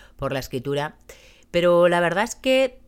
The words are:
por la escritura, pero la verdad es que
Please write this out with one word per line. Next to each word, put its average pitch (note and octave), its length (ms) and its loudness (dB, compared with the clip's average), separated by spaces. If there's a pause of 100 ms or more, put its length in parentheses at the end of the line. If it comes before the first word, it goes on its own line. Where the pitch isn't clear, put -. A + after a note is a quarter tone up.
(180)
por C3+ 160 -6
la C3+ 80 -6
escritura, C#3+ 580 -8 (520)
pero F3 380 4
la F3 120 2
verdad F3 240 0
es A#3 100 -8
que C4 540 -2